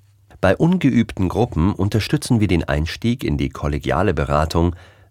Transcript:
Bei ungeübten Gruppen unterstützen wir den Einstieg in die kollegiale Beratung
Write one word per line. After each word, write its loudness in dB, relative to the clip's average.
Bei 4
ungeübten 2
Gruppen 0
unterstützen 0
wir 2
den 2
Einstieg -2
in -2
die -2
kollegiale -2
Beratung 0